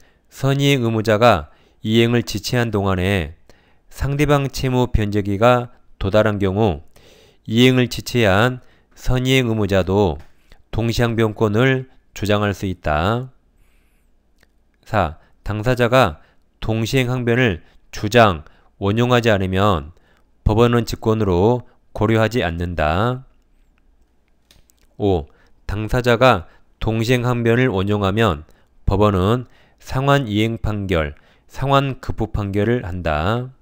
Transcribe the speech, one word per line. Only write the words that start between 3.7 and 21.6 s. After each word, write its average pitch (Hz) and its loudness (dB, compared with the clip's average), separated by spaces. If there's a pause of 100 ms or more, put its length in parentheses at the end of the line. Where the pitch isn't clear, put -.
상대방 139 -2
채무 127 -2
변제기가 104 0 (280)
도달한 104 0
경우 95 0 (640)
이행을 123 4
지체한 113 0 (360)
선이행 127 0
의무자도 95 0 (540)
동시항변권을 117 0 (240)
주장할 104 -2
수 - -10
있다. 95 -2 (1500)
사, 85 -4 (260)
당사자가 110 0 (400)
동시행 113 -2
항변을 120 0 (280)
주장, 107 2 (360)
원용하지 117 2
않으면 95 0 (560)
법원은 117 2
직권으로 110 0 (320)